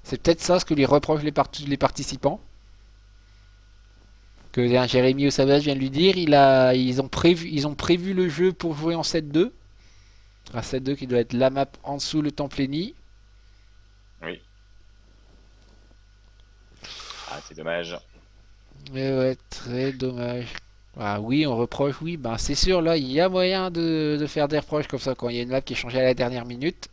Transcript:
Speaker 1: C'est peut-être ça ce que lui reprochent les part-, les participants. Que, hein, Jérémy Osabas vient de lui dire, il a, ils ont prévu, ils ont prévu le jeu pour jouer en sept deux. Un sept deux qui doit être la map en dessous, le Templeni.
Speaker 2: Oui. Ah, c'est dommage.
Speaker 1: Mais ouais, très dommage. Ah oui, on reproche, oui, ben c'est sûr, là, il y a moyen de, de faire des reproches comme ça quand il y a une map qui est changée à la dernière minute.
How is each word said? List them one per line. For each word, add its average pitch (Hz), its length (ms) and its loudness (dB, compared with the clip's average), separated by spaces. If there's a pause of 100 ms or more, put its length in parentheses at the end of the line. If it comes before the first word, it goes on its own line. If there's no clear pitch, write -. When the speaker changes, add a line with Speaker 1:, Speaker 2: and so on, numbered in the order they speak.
Speaker 1:
C'est - 180 -8
peut-être 165 180 2
ça - 200 2
ce - 40 -6
que 156 100 -2
lui 139 100 4
reprochent 147 400 2
les 147 80 -2
part-, 139 180 0 (160)
les 139 100 -2
participants. 139 640 -2 (2000)
Que, 123 80 0 (160)
hein, 127 100 4
Jérémy 131 400 4
Osabas 139 320 4
vient 147 160 0
de 135 60 -2
lui 135 100 -2
dire, 180 260 4
il 160 160 2
a, 135 420 8
ils 127 280 0
ont 131 60 -4
prévu, 170 420 2
ils 147 160 -2
ont 147 80 -6
prévu 180 400 0
le 180 140 2
jeu 175 240 2
pour 165 240 -4
jouer 160 180 -2
en 165 80 -4
sept 151 300 -2
deux. 185 200 2 (1000)
Un 117 100 -6
sept 131 220 -4
deux 139 100 -2
qui 131 140 -10
doit 123 100 2
être 117 140 0
la 127 180 4
map 139 160 0 (160)
en 143 140 -8
dessous, 151 260 -4
le 147 80 -2
Templeni. 147 640 -6 (1300)
Speaker 2:
Oui. 85 180 -10 (3000)
Ah, 73 160 -12
c'est 76 80 -20
dommage. 85 420 -6 (960)
Speaker 1:
Mais 135 260 -2
ouais, 131 180 0 (140)
très 127 420 -4
dommage. 123 640 -6 (420)
Ah 104 240 -4
oui, 135 280 0
on 120 80 -2
reproche, 131 440 -2
oui, 170 160 -8
ben 117 220 -6
c'est - 160 -2
sûr, 180 260 2
là, 165 160 2
il 131 140 -4
y 143 100 0
a 185 80 4
moyen 185 440 0
de, 160 480 0
de 147 80 -2
faire 147 180 0
des 147 140 0
reproches 151 260 -4
comme 131 140 -6
ça 131 160 -2
quand 120 120 -6
il 120 60 -4
y 120 60 -4
a - 20 -4
une 120 60 -6
map 131 120 0
qui 131 120 -10
est 123 40 -6
changée 127 220 -4
à 131 60 2
la 127 100 4
dernière 123 320 -4
minute. 127 460 -6